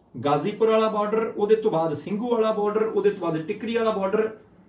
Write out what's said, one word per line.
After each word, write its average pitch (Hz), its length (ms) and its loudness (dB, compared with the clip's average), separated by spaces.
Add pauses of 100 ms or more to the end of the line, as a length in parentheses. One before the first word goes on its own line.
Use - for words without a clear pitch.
(140)
ਗਾਜ਼ੀਪੁਰ 151 560 0
ਵਾਲਾ 220 180 4
border, 208 380 0
ਉਹਦੇ 208 300 2
ਤੋਂ 214 140 0
ਬਾਅਦ 160 240 0
ਸਿੰਘੂ 208 360 -4
ਵਾਲਾ 220 220 2
border, 208 300 0
ਉਹਦੇ 202 280 2
ਤੋਂ 190 100 -6
ਬਾਅਦ 160 220 -2
ਟਿਕਰੀ 226 340 -6
ਵਾਲਾ 226 160 2
border, 196 360 0 (400)